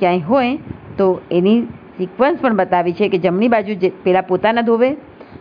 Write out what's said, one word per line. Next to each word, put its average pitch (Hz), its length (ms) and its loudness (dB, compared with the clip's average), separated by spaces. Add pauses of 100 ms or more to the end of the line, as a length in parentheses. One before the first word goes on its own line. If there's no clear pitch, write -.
ક્યાંય 180 300 0
હોય 254 220 2 (440)
તો 196 100 2 (320)
એની 208 200 4 (400)
સિક્વન્સ 254 440 -2
પણ 233 180 0
બતાવી 175 380 0
છે 208 140 0
કે 185 120 0
જમણી 190 300 2
બાજુ 208 280 -2
જે 180 100 0 (120)
પહેલાં 185 260 2
પોતાના 220 400 0
ધોવે, 240 200 2 (500)